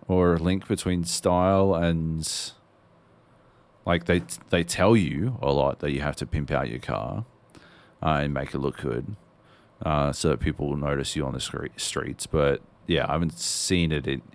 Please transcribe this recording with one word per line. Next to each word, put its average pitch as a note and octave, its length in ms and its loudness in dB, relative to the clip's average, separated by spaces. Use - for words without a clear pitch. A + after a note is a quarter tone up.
or F2+ 300 6
link F2+ 280 0
between F2+ 380 0
style F#2+ 720 4
and, D#2+ 800 0
like, F2 200 0
they, F2+ 180 2
they F2 120 4
tell F#2+ 340 4
you F#2+ 460 0
a C#2 100 2
lot C#2 280 2
that D2 100 -2
you C#2 100 0
have D2 160 -2
to - 100 -6
pimp D2 240 -2
out C2+ 180 0
your A#1 100 -8
car, B1 460 -6
uh, D2+ 200 2
and D2 120 -2
make C#2 200 -6
it - 40 -2
look C#2 200 -4
good, D2 380 -6
uh, D2 280 2
so D#2+ 180 0
that C#2 100 0
people D2+ 280 -2
will C#2+ 80 -2
notice C#2+ 380 -2
you D2 120 -2
on C2+ 60 -4
the B1+ 80 -6
scre-, - 260 -8
streets. - 500 -6
But C#2+ 360 2
yeah, D#2 220 0
I C#2+ 40 -2
haven't D#2+ 260 -2
seen E2+ 540 0
it D2 140 -2
in, C#2 160 -4